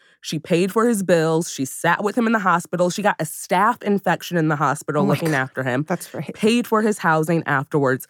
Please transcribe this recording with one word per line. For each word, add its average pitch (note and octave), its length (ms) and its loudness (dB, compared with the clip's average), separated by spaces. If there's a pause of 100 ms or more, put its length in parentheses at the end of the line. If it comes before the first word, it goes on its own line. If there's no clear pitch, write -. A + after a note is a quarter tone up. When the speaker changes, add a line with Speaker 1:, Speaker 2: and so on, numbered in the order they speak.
(220)
Speaker 1:
she - 180 -6
paid F#3 320 0
for A3+ 160 2
his G#3 160 2
bills. E3 480 2
She C3+ 140 -6
sat F3 380 -2
with G#3 140 -2
him A3+ 100 2
in A3+ 60 0
the A3+ 60 2
hospital. F3+ 500 0
She F#3 140 -4
got G3+ 160 2
a E3 60 -4
staph G3+ 580 0
infection F#3 540 -2
in D#3 100 2
the D#3 80 0
hospital D3 480 -2
Speaker 2:
Oh - 20 2
my C#3+ 80 2
Speaker 1:
looking D#3+ 180 0
Speaker 2:
God. D3 60 0
Speaker 1:
after C3 260 -4
him. C3 240 0
Speaker 2:
That's - 260 -6
right. D3+ 200 -10
Speaker 1:
Paid A#3 340 2
for G#3+ 140 2
his A3 160 2
housing D#3+ 480 2
afterwards. C3+ 640 0